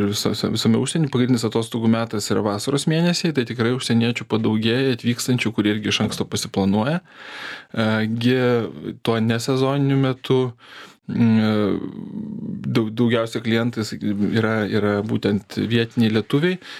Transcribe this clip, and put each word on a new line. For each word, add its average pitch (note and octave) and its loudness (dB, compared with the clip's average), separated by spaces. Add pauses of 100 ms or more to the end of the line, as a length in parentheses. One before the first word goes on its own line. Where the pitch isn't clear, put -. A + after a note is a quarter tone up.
visose, G2+ -2
visame A2+ 2
užsieny C#3 -2
pagrindinis A#2+ 2
atostogų A2+ 0
metas A2+ -2
yra G2+ 2
vasaros G#2+ -2
mėnesiai, E3 0
tai B2 2
tikrai A#2+ 0
užsieniečių A#2+ 0
padaugėja, A2+ 0
atvykstančių, A#2+ -2
kurie G#2+ 2
irgi G2+ -2
iš - 0
anksto - -4
pasiplanuoja. G#2+ 0
E, - -8 (240)
gi A#2+ 2 (640)
tuo A2+ 2
nesezoniniu C3+ 2
metu, C3 0 (640)
mm, A2+ 4
e, G#2+ 2 (1120)
dau-, A#2+ 0 (140)
daugiausia A#2 0
klientai, A2+ 0
sakykim, G#2 -2 (160)
yra, A2 2 (100)
yra G2+ 0 (100)
būtent G#2+ -2
vietiniai A2+ 0
lietuviai. D#3 0 (220)